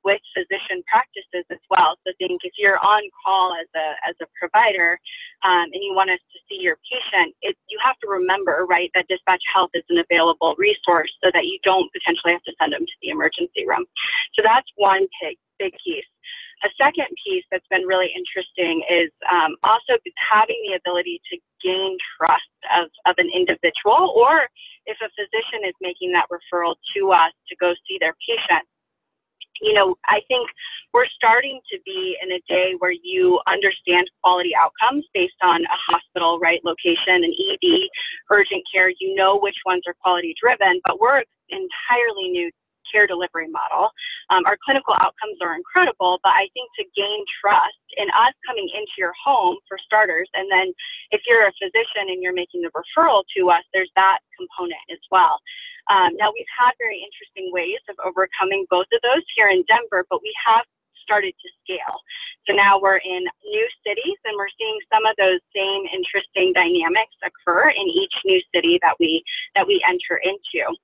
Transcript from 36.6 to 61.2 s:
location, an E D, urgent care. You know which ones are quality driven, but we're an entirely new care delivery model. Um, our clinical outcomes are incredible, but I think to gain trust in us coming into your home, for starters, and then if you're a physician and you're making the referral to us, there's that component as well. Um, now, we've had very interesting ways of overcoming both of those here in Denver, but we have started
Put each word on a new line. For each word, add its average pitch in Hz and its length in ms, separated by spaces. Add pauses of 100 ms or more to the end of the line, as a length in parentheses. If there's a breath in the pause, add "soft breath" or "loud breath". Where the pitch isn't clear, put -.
location, 175 580
an 170 80
E - 300
D, 180 280 (420 loud breath)
urgent 196 320 (120)
care. 185 240
You 190 160
know 196 240
which 202 160 (100)
ones 180 220
are 175 160
quality 175 380
driven, 196 440
but 180 160
we're 440 180
an 453 60 (260)
entirely 240 800
new 175 200 (400)
care 208 160
delivery 175 420
model. 156 400 (400 loud breath)
Um, 185 160
our 202 160
clinical 269 380
outcomes 392 420
are 170 140
incredible, 262 680
but 190 140
I 196 160
think - 240
to - 80 (120)
gain 202 280 (160)
trust - 400 (160)
in 202 140
us 240 240 (100)
coming 214 240
into 214 300
your 180 160 (100)
home, 240 320 (120)
for 190 100
starters, 190 560
and 196 160
then 185 240 (380 loud breath)
if 214 120
you're 226 220
a 196 100
physician 202 560
and 185 80
you're 180 160
making 175 240
the 165 140
referral 247 480 (160)
to 185 100
us, 175 140 (100)
there's 190 240
that 190 220 (180)
component 175 540
as 170 180
well. - 320 (500 loud breath)
Um, 185 300
now, 190 100
we've - 220
had 247 260
very 208 240
interesting 196 480
ways 180 380
of 190 160
overcoming 190 680
both 180 220
of 233 100
those 262 220 (100)
here 208 140
in 185 180
Denver, 202 440
but 180 120
we 427 80 (160)
have 226 160 (400)
started 196 320